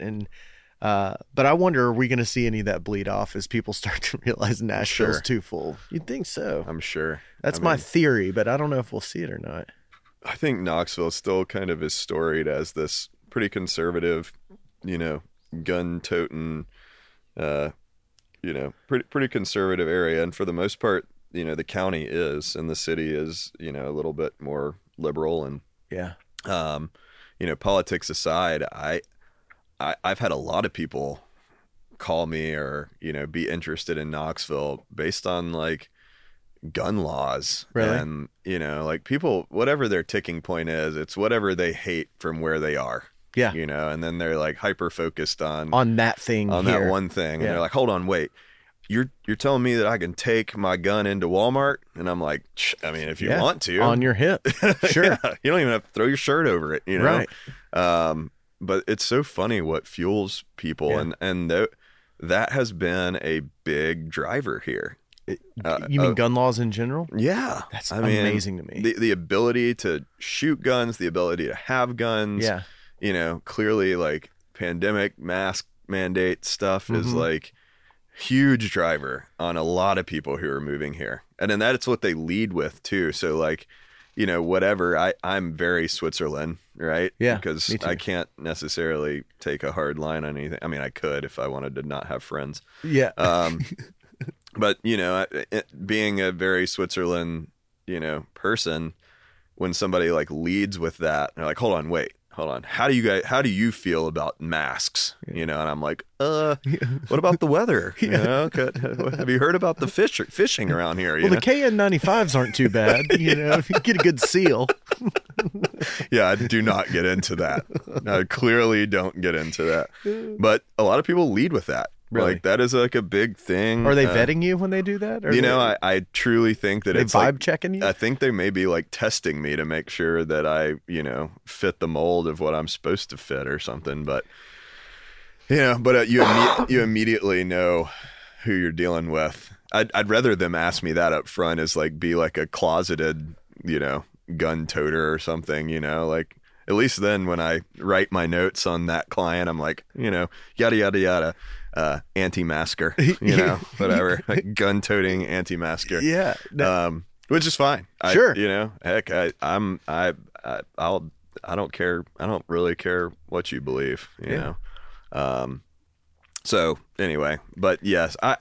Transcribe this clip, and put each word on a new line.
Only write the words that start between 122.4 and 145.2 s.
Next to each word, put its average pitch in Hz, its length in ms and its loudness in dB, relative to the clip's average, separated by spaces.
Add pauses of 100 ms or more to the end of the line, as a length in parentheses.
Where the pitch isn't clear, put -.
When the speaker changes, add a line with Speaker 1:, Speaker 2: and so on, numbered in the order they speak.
Speaker 2:
that 98 160 4
is, 123 140 4
like, 123 200 4
a 123 80 2
big 101 360 2
thing. 113 500 0
Speaker 1:
Are 139 80 6
they 139 100 6
Speaker 2:
Uh, 90 80 2
Speaker 1:
vetting 143 300 4
you 180 140 2
when 185 120 0
they 190 120 0
do 202 160 -2
that? 214 280 -6
Or - 80 2
Speaker 2:
you 123 80 6
Speaker 1:
they 127 60 4
Speaker 2:
know, 127 120 4
I, 113 220 2
I 95 300 2
truly 113 420 4
think 101 300 0
that 95 100 2
Speaker 1:
they 123 80 4
Speaker 2:
it's, 110 140 2
like, 127 200 6
Speaker 1:
vibe 135 40 -8
checking 175 340 -2
you? 190 120 -2
Speaker 2:
I 98 80 4
think 127 260 0
they 135 120 4
may 98 180 2
be, 95 180 2
like, 85 240 2
testing 82 500 -2
me 73 140 -2
to 78 80 -2
make 80 260 -4
sure 82 360 0
that 78 200 0
I, 78 280 2 (140)
you 82 140 -4
know, 71 300 -4 (140)
fit - 340 -4
the 85 80 0
mold 85 400 2
of 78 140 -4
what 78 120 0
I'm 80 140 -2
supposed - 440 -4
to 69 60 -12
fit 67 300 -6
or 73 120 -4
something. 71 440 -8
But, 69 220 -2 (1200)
you 135 80 4
know, 127 220 6
but, 127 160 6
uh, 120 60 8
you 120 200 6
imme-, 117 480 6
Speaker 1:
<coughs> - 0 -
Speaker 2:
you 123 120 6
immediately 110 640 2
know 87 440 2 (540)
who 110 100 0
you're 87 200 2
dealing 85 360 0
with. 78 440 -2 (180)
I'd, 110 220 2
I'd 104 160 0
rather 113 260 6
them 87 180 2
ask 85 300 0
me 80 80 -2
that 82 220 4
up 71 160 -2
front 82 320 0
as, 80 160 -2
like, 78 200 0
be, 85 180 0
like, 80 220 2
a 78 80 0
closeted, 80 920 -2 (280)
you 80 160 -2
know, 71 240 -2 (320)
gun 80 320 -2
toter 78 460 0
or 78 60 -2
something, 80 500 -4